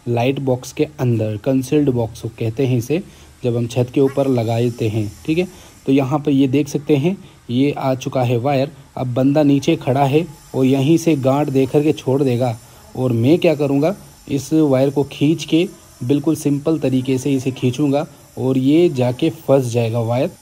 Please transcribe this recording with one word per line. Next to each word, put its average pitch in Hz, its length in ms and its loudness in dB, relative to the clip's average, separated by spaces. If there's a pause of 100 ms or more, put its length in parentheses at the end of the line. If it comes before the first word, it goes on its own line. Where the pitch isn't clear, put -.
लाइट 123 320 -2
बॉक्स 127 320 -4
के 151 120 -2
अंदर, 113 520 -2
कंसील्ड 135 540 0
बॉक्स 117 320 -4 (160)
कहते 117 280 -2
हैं 123 120 0
इसे, 147 240 -4 (420)
जब 120 120 -2
हम 117 100 -2
छत 123 280 -2
के 147 60 2
ऊपर 135 280 2
लगा 117 320 0
देते 120 280 -2
हैं, 107 240 -4 (140)
ठीक 160 120 -2
है। 180 100 -2 (380)
तो 139 60 2
यहाँ 135 260 2
पर 143 120 -4
ये 139 180 4
देख 147 200 0
सकते 147 280 -2
हैं, 170 220 0 (320)
ये 135 220 0
आ 135 220 -2
चुका 131 280 -4
है 123 140 0
वायर। 135 340 -2 (260)
अब 123 180 -4
बंदा 143 280 4
नीचे 143 340 2
खड़ा 135 280 0
है 151 220 2 (280)
और 131 100 0
यहीं 139 320 4
से 160 200 2
गांठ 139 340 0
दे 135 160 2
करके 147 260 2
छोड़ 135 300 0
देगा 123 360 0 (380)
और 127 160 -2
मैं 123 260 4
क्या 170 160 2
करूँगा, 143 420 0 (340)
इस 139 220 -6
वायर 143 380 2
को 143 140 0
खींच 151 400 -2
के 170 240 0 (360)
बिल्कुल 143 320 0
सिंपल 147 420 -2
तरीके 131 400 0
से 139 140 -2
इसे 131 180 -2
खींचूँगा 139 560 -2 (320)
और 131 200 0
ये 151 300 4
जाके 127 420 0
फंस 139 360 2
जाएगा 117 340 -2
वायर। 123 300 -2 (120)